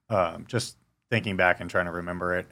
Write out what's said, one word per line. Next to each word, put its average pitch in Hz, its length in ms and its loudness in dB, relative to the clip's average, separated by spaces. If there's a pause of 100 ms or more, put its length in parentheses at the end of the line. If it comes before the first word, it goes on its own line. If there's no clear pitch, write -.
Um, 87 380 0
just - 280 -4 (340)
thinking 101 260 0
back 90 240 4
and 90 100 -10
trying 90 160 0
to 85 60 -6
remember 87 440 -4
it, 90 160 -4